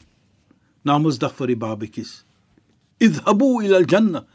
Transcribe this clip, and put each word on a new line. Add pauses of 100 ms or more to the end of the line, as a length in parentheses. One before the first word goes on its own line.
(840)
Namedsdag
vir
die
babatjies, (760)
"Idhabu
ila
al-jannah." (100)